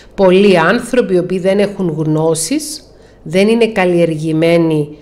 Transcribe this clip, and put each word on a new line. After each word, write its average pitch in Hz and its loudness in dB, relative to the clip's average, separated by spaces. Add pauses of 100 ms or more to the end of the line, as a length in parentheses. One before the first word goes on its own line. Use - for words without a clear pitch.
(140)
Πολλοί 190 4
άνθρωποι 196 0
οι 175 2
οποίοι 175 -4
δεν 190 0
έχουν 202 -2
γνώσεις, 160 -4 (280)
δεν 190 0
είναι 226 2
καλλιεργημένοι 165 0